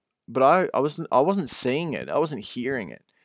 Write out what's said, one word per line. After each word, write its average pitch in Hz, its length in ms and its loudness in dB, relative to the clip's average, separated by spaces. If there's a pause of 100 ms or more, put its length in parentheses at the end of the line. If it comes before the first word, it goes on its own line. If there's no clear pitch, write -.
(280)
but 127 140 0
I, 165 300 6
I 113 60 0
wasn't, 147 320 -2
I 123 100 6
wasn't 175 300 0
seeing 143 440 0
it. 67 140 -8
I 87 100 0
wasn't 143 260 -2
hearing 120 460 -6
it. - 120 -20 (220)